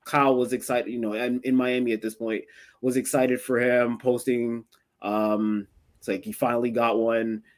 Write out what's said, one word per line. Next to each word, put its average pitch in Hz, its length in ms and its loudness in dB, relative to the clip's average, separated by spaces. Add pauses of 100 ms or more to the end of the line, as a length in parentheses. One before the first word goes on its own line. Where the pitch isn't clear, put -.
Kyle 139 300 4
was 123 180 0
excited, 123 380 -2
you 120 80 -6
know, 107 140 -4
and 123 300 -2
in 127 120 2
Miami 127 360 2
at 110 100 -2
this 110 140 -6
point, 113 280 -4 (380)
was 127 140 0
excited 127 460 2
for 123 180 0
him, 123 380 2
posting, 120 680 -2 (380)
um, 107 680 0 (320)
it's - 80 -20
like 98 160 -4
he 107 80 -10
finally 120 400 0
got 113 260 2
one. 113 460 0 (140)